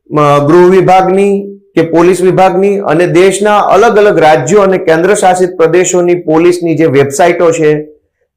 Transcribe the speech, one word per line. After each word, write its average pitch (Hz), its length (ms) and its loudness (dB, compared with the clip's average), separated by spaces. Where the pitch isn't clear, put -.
અ, 147 280 2
ગૃહ 175 240 4
વિભાગની 190 840 0
કે 165 80 -2
પોલીસ 170 400 0
વિભાગની 185 560 0
અને 156 280 -2
દેશના 190 520 0
અલગ 202 400 0
અલગ 208 200 2
રાજ્યો 160 420 2
અને 190 180 0
કેન્દ્ર 170 360 0
શાસિત 185 420 -2
પ્રદેશોની 175 580 0
પોલીસની 170 640 -2
જે 160 100 0
વેબસાઇટો 170 640 0
છે, 151 380 -2